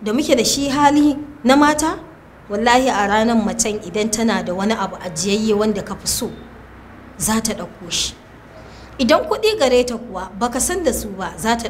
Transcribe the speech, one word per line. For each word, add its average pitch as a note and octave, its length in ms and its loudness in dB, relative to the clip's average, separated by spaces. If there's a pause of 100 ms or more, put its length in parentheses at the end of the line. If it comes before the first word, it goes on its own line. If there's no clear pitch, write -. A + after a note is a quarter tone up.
da G#3+ 80 -2
muke D4 240 2
da A3 80 4
shi C#4 240 -2
hali D4 480 4 (260)
na B3+ 140 6
mata? D4+ 400 4 (500)
Wallahi, A#3 460 2
a G3 160 0
ranar A3 320 2
macen G#3 400 -2
idan G#3+ 320 -4
tana G#3+ 320 0
da F3 80 -4
wani G3 240 0
abu G3 240 -4
ajiyayye G3+ 560 0
wanda G#3 240 0
ka F#3+ 140 -10
fi - 120 -12
so, - 220 -4 (880)
za A3 240 -2
ta A3 160 -4
ɗauko F3 320 -12
shi. - 240 -4 (880)
Idan C#4+ 240 4
kuɗi G#4+ 320 0
gare B3 260 2
ta A#3+ 140 -6
kuwa, F#3 400 -12
baka A#3+ 240 -2
san F4+ 220 -4
da B3+ 100 0
su A3 240 -6
ba, F3+ 180 -8
za A#3 220 0
ta A3+ 120 -6